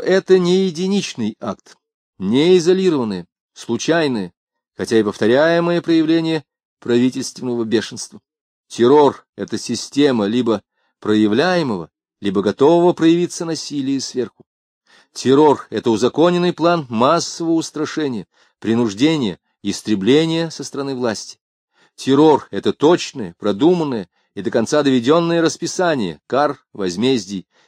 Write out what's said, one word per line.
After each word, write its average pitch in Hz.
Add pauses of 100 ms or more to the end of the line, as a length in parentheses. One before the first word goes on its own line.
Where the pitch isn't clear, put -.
это 185
не 185
единичный 180
акт, - (420)
не 139
изолированное, 156 (280)
случайное, 120 (420)
хотя 110
и 107
повторяемое 165
проявление 160 (340)
правительственного 120
бешенства. - (460)
Террор — 131 (100)
это 101
система 123
либо 113 (380)
проявляемого, 107 (320)
либо 98
готового 165
проявиться 170
насилия 139
сверху. - (680)
Террор — 139
это 110
узаконенный 165
план 165
массового 156
устрашения, 147 (320)
принуждения, 113 (240)
истребления 143
со 147
стороны 139
власти. 120 (560)
Террор — 135
это 101
точное, 139
продуманное 127 (260)
и 101
до 101
конца 147
доведённое 156
расписание 151
кар, 143 (100)
возмездий 98 (200)